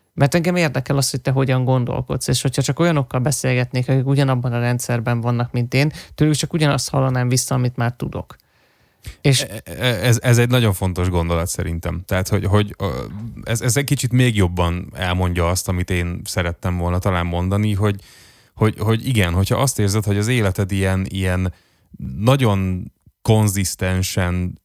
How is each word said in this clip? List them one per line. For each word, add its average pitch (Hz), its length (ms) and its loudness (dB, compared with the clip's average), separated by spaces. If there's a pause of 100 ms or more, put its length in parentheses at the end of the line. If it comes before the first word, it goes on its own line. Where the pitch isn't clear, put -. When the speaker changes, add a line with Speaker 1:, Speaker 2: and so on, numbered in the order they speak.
(140)
Speaker 1:
mert 139 200 2
engem 175 220 2
érdekel 139 400 0
az, 131 140 0
hogy 131 100 -4
te 139 100 -4
hogyan 131 340 2
gondolkodsz, 127 640 -2
és 131 140 0
hogyha 135 200 0
csak 135 160 -2
olyanokkal 151 420 2
beszélgetnék, 127 680 0
akik 131 180 2
ugyanabban 135 460 0
a 120 60 0
rendszerben 120 640 0
vannak, 120 320 -2
mint 120 220 -2
én, 147 180 2 (220)
tőlük 151 200 2
csak - 180 -4
ugyanazt 147 380 0
hallanám 127 380 0
vissza, 127 260 0
amit 123 220 0
már 120 200 -2
tudok. - 400 -10 (840)
És 135 200 4
Speaker 2:
E-, 110 240 -8
e-, 107 420 -2
ez, 117 160 4
ez 120 160 4
egy 120 100 4
nagyon 120 240 2
fontos 90 360 -2
gondolat 85 380 0
szerintem. 82 600 -6
Tehát, 92 220 -2
hogy, 92 160 0
hogy, 101 340 2
ö, 101 80 -4 (560)
ez, 113 180 -4
ez 120 160 0
egy 143 80 0
kicsit 131 280 -2
még 123 240 4
jobban 87 580 0
elmondja 90 540 0
azt, 90 200 -2
amit 90 220 -2
én 87 340 -2
szerettem 87 520 -4
volna 87 220 0
talán 90 280 0
mondani, 95 480 0
hogy, 101 260 0 (540)
hogy, 110 240 0
hogy 110 300 0
igen, 98 240 2
hogyha 95 280 2
azt 135 180 0
érzed, 101 260 2
hogy 101 140 0
az 104 100 0
életed 101 440 0
ilyen, 95 360 0
ilyen 92 460 -2 (640)
nagyon 101 760 2 (300)
konzisztensen 92 1400 0